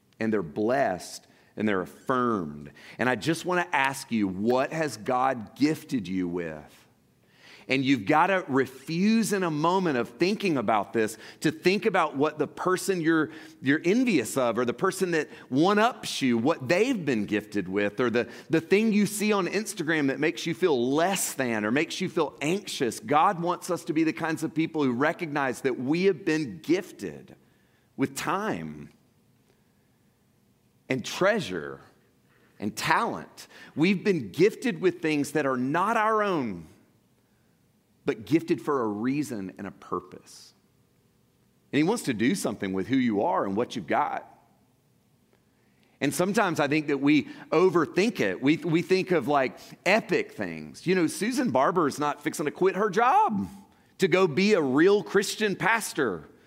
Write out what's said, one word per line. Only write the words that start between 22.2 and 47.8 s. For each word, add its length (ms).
anxious. 600
God 420
wants 260
us 180
to 60
be 120
the 80
kinds 320
of 100
people 300
who 80
recognize 720
that 180
we 240
have 200
been 380
gifted 720
with 180
time 760
and 140
treasure 760
and 160
talent. 720
We've 260
been 280
gifted 500
with 220
things 300
that 120
are 140
not 400
our 240
own, 440
but 180
gifted 380
for 180
a 60
reason 720
and 80
a 40
purpose. 840
And 60
he 60
wants 220
to 100
do 200
something 380
with 140
who 100
you 260
are 220
and 100
what 220
you've 100
got. 480
And 140
sometimes 440
I 100
think 180
that 160
we 260
overthink 720